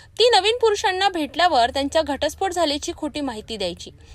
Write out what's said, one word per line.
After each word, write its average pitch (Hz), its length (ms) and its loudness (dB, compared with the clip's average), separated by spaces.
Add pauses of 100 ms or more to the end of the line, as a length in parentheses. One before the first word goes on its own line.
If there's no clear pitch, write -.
(200)
ती 466 100 6
नवीन 440 320 4
पुरुषांना 403 480 2
भेटल्यावर 311 600 2
त्यांचा 277 320 -2
घटस्फोट 302 500 -2
झाल्याची 320 460 -2
खोटी 302 240 -6
माहिती 226 360 -8
द्यायची 180 340 -8 (240)